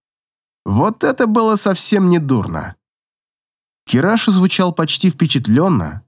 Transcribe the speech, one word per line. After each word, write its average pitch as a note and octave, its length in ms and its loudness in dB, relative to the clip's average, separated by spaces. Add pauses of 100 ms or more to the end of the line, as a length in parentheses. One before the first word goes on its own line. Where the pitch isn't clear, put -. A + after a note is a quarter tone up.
(640)
вот G#3 400 0
это B3+ 220 0
было A3 300 0
совсем F#3+ 520 0
не F3 100 4
дурно». F#2+ 580 -4 (1080)
Кираша G3+ 460 0
звучал F#3 400 2
почти E3+ 380 -2
впечатлённо. A#2+ 960 0